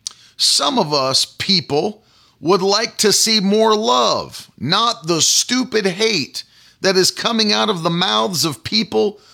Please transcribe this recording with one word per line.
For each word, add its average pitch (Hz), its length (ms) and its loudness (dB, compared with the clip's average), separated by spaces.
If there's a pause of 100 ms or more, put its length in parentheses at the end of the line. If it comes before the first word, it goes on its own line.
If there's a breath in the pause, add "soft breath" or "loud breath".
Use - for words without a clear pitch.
(360 loud breath)
Some 277 420 0
of 151 140 0
us 135 320 2
people 180 800 -2 (340 soft breath)
would 175 240 2
like 202 360 0
to 208 140 2
see 214 280 2
more 214 340 2
love, 214 840 0
not 196 480 -2
the 165 140 0
stupid 220 680 0
hate 190 580 -4 (360 soft breath)
that 185 160 0
is 185 140 2
coming 220 420 -2
out 214 160 0
of 180 140 -2
the 170 80 0
mouths 190 540 0
of 156 200 -4
people 214 560 -2 (140 loud breath)